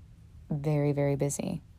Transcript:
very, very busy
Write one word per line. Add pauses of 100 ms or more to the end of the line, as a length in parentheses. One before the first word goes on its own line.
(500)
very,
very
busy (180)